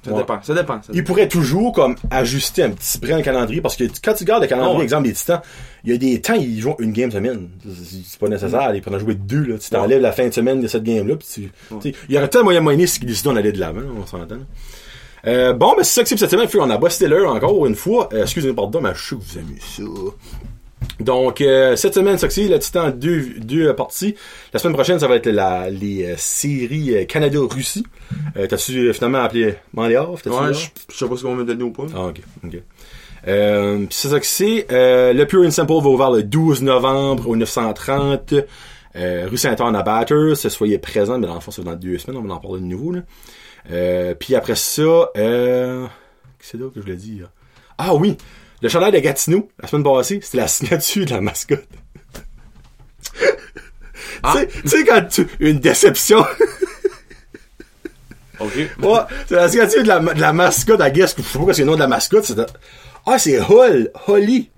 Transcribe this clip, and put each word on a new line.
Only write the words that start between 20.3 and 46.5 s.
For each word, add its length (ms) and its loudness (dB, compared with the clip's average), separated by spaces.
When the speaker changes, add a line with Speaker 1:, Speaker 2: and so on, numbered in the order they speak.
Speaker 2:
Donc, 420 0
euh, 340 6
cette 200 0
semaine, 240 4
ça 80 0
que 60 -4
c'est, 140 0
le 120 4
Titan, 320 -2
deux, 480 -4
deux, 300 0
euh, 40 2
parties. 400 -4
La 60 0
semaine 160 0
prochaine, 240 2
ça 80 0
va 80 4
être 120 2
la, 440 0
les, 340 -6
euh, 100 -6
séries, 800 -4
euh, 100 0
Canada-Russie. 840 -2
Euh, 80 -2
t'as-tu, 320 -4
euh, 60 2
finalement 300 -2
appelé 320 0
Mandéov ? 480 -2
T'as-tu 140 -4
Speaker 1:
Ouais, 80 0
Speaker 2:
là ? 100 0
Speaker 1:
je, 140 -6
je 40 -20
sais 140 -4
pas 80 -4
si 80 -10
on 100 -4
va 60 -6
me 20 -4
donner 200 -4
ou 80 -4
pas. 140 -10
Speaker 2:
Ah, 100 -6
ok, 160 -10
ok. 160 -14
Euh, 600 0
pis 100 -10
c'est 120 -4
ça 100 2
que 80 -6
c'est. 440 0
Euh, 400 6
le 140 4
Pure 180 4
and 80 6
Simple 220 0
va 60 4
ouvrir 220 4
le 120 4
douze 380 0
novembre 640 0
au 80 0
neuf 140 0
cent 240 -4
trente, 600 -2
euh, 340 -4
rue 80 -4
Saint-Anne 380 0
à 60 0
Bathurst. 680 0
Soyez 280 0
présents, 400 -2
mais 80 -2
dans 80 -6
le 80 -10
fond, 100 -18
c'est 120 -12
dans 120 -8
deux 220 -8
semaines, 260 -12
on 40 -10
va 80 -8
en 40 -12
parler 220 -10
de 60 -8
nouveau, 240 -8
là. 100 -8
Euh, 420 -2
puis 220 -4
après 200 -2
ça, 600 2
euh, 720 0
qu'est-ce 500 -20
que 140 -20